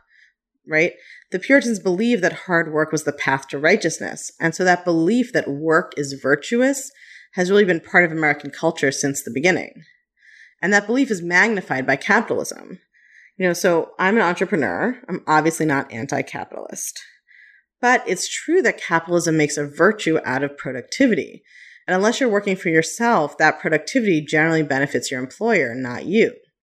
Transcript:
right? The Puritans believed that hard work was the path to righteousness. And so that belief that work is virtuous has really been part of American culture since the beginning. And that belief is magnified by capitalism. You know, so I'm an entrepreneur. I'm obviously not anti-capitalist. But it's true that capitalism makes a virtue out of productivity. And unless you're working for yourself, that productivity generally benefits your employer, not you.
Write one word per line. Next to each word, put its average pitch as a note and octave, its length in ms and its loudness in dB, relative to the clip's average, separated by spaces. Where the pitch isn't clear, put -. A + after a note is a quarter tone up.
right? D#3 260 2
The F#3 80 -2
Puritans A#3+ 400 2
believed F#3+ 440 0
that D#3+ 220 -2
hard E3 260 0
work D#3 200 0
was D#3 120 -2
the D3 80 -2
path C3+ 380 -4
to D3 80 -8
righteousness. - 800 -2
And E3 140 -2
so F#3 100 -2
that F3+ 220 2
belief F3+ 480 2
that - 160 0
work D#3+ 480 0
is C#3 160 -6
virtuous A#3 800 0
has F3+ 160 -2
really G3+ 160 6
been F3 140 0
part F3 240 2
of E3 80 0
American D3+ 400 -2
culture D#3+ 400 0
since C#3 320 -4
the - 80 -10
beginning. C3+ 520 -2
And F3 120 0
that G3+ 140 2
belief B3+ 220 0
is F#3 120 -4
magnified F3 680 0
by C3+ 80 2
capitalism. C#3 840 -2
You F#3 100 0
know, F3 60 2
so E3+ 460 0
I'm F#3 160 2
an A3+ 80 4
entrepreneur. F3 840 -2
I'm - 200 -8
obviously D#3 380 2
not C#3 260 -2
anti-capitalist. - 1080 -10
But B3 280 2
it's F3+ 200 -4
true - 360 0
that G#3 160 0
capitalism E3 580 0
makes D3 200 2
a D3 100 -4
virtue E3 560 2
out C3 200 -2
of C#3+ 140 -6
productivity. C#3+ 840 -2
And F3+ 80 0
unless G#3 240 2
you're C4 100 2
working G3+ 280 0
for F#3 120 -4
yourself, D#3+ 680 2
that D#3 220 2
productivity E3+ 600 0
generally D#3 440 2
benefits C#3 460 -2
your B2+ 120 -6
employer, D3+ 520 -2
not A#2+ 320 -8
you. F3 280 2